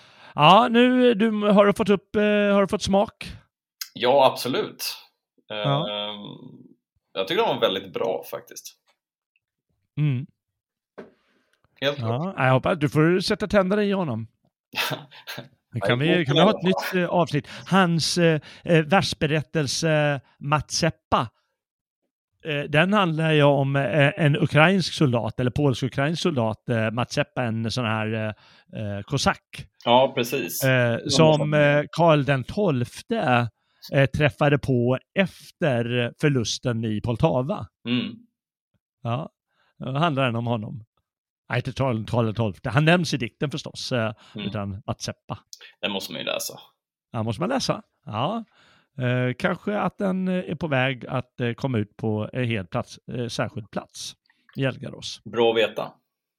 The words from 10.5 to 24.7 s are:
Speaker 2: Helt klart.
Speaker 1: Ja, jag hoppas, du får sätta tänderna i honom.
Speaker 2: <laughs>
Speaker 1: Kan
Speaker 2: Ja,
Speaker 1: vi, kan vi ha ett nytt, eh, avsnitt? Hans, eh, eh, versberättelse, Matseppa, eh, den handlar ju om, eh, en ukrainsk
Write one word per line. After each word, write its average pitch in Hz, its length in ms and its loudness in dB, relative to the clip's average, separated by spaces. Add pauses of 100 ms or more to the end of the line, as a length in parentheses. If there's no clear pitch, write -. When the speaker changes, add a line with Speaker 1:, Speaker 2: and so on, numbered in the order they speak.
Speaker 2:
Helt 143 160 -2
klart. 131 400 -4
Speaker 1:
Ja, 135 80 0
jag 131 80 4
hoppas, 170 260 0
du 143 100 0
får 165 300 2
sätta 208 280 -2
tänderna 202 360 2
i 202 80 0
honom. 131 360 -4 (640)
Speaker 2:
<laughs> - 160 -10 (800)
Speaker 1:
Kan 123 140 2
Speaker 2:
Ja, 170 160 2
Speaker 1:
vi, 165 80 0
kan 143 100 0
vi 160 60 6
ha 196 80 8
ett 214 140 -2
nytt, 185 300 -2 (100)
eh, 165 60 -2
avsnitt? 147 380 0 (220)
Hans, 170 480 2
eh, 165 220 4 (240)
eh, 160 220 4
versberättelse, 151 1400 0 (180)
Matseppa, 147 880 -2 (1160)
eh, 147 180 -4
den 156 300 2
handlar 160 380 2
ju 147 120 6
om, 139 320 4
eh, 139 420 2
en 151 200 4
ukrainsk 160 560 2